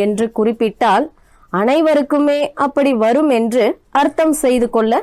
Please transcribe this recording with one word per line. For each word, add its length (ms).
என்று 220
குறிப்பிட்டால், 720
அனைவருக்குமே 800
அப்படி 280
வரும் 440
என்று 260
அர்த்தம் 520
செய்து 280
கொள்ள 220